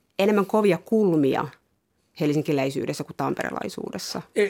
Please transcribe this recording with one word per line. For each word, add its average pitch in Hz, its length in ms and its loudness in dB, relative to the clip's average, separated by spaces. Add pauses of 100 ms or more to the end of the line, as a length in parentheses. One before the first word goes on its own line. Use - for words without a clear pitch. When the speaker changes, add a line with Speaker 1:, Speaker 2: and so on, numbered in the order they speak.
(180)
Speaker 1:
enemmän 202 280 2
kovia 208 380 4
kulmia – 160 640 2 (720)
helsinkiläisyydessä 143 840 -2
kuin - 120 -14
tamperelaisuudessa. - 1080 -6 (140)
Speaker 2:
E-, 208 140 2